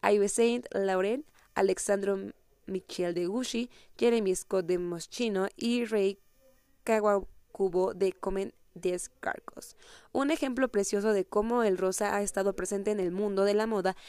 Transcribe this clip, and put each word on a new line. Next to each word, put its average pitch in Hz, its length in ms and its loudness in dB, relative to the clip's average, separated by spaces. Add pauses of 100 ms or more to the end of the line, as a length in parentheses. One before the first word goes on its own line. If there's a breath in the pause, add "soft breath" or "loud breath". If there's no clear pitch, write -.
Yves 202 300 4
Saint 240 400 2
Laurent, 196 520 0 (300 soft breath)
Alexandro 196 640 0 (480)
Michel 185 480 -4
de 175 120 -2
Gucci, 240 440 -4 (260 soft breath)
Jeremy 226 380 2
Scott 185 320 -2
de 175 120 0
Moschino 185 800 -2
y 240 280 0
Rei 202 340 0 (640)
Kawakubo 196 1120 0
de 185 180 0
Comme 190 400 -4 (220)
des 180 360 -4 (120)
Garçons. - 540 -10 (360 loud breath)
Un 277 180 0
ejemplo 262 380 0
precioso 202 440 0
de 196 120 2
cómo 233 380 0
el 196 160 2
rosa 196 380 0
ha 208 60 0
estado 196 340 0
presente 196 340 -2
en 208 100 0
el 180 120 0
mundo 196 320 0
de 202 100 4
la 214 120 2
moda 190 300 0 (120 loud breath)